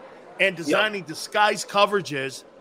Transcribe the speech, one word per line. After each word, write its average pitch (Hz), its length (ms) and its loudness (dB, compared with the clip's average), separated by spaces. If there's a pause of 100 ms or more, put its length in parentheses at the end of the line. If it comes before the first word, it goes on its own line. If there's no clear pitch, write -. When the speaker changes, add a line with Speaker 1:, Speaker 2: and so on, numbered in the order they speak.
(400)
Speaker 1:
and 190 180 2
Speaker 2:
Yeah. 170 60 -8
Speaker 1:
designing 196 400 0
disguise 208 600 -2
coverages, 175 800 0 (180)